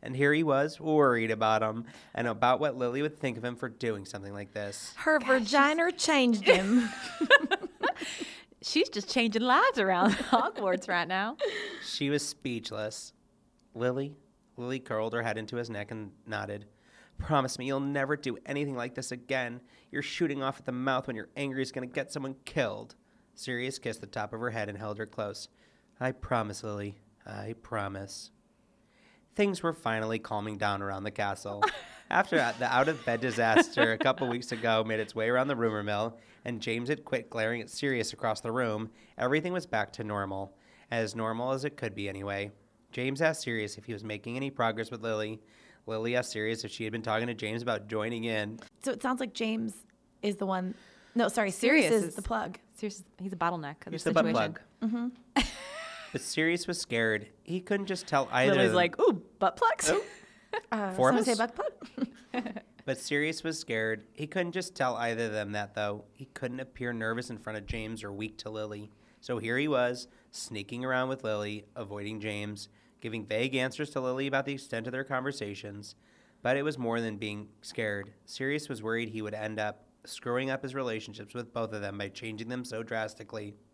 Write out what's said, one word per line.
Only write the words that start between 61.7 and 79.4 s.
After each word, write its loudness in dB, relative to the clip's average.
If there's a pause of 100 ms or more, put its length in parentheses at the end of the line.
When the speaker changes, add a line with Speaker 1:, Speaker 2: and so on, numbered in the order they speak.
Speaker 2:
<laughs> -6 (220)
Speaker 1:
But -2
Sirius -2
was -2
scared. 0
He -6
couldn't -2
just -4
tell 0
either 0
of -4
them -2
that, -4
though. -2
He -18
couldn't -8
appear -6
nervous -4
in -8
front -8
of -8
James -6
or -8
weak -6
to -10
Lily. -8 (300)
So -4
here 0
he 2
was, 2 (220)
sneaking -8
around 0
with -4
Lily, -2 (140)
avoiding -6
James, -6 (320)
giving -4
vague 0
answers 0
to -2
Lily 0
about 2
the -4
extent -6
of -6
their -4
conversations. -6 (460)
But 4
it 0
was -2
more 0
than -2
being -6 (140)
scared. -4 (140)
Sirius -4
was -8
worried 0
he -6
would -4
end -4